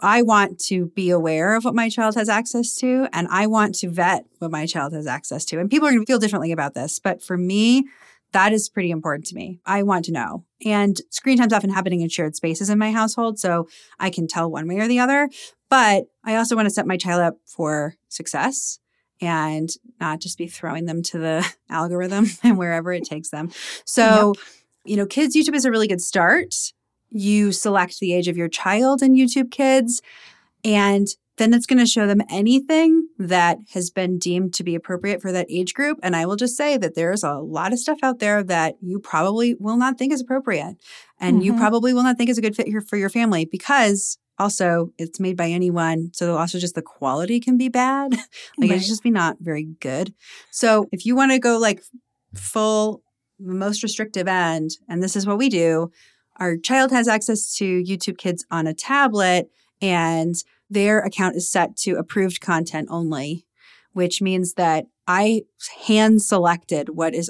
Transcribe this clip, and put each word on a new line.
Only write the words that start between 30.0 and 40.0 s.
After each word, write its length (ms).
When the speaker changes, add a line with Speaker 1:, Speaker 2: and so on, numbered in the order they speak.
Speaker 1:
and 420
then 160
it's 120
gonna 220
show 180
them 240
anything 800
that 420
has 160
been 300
deemed 360
to 80
be 120
appropriate 460
for 100
that 180
age 240
group. 300
And 140
I 80
will 100
just 220
say 200
that 180
there's 280
a 120
lot 360
of 80
stuff 240
out 160
there 240
that 380
you 180
probably 580
will 200
not 200
think 140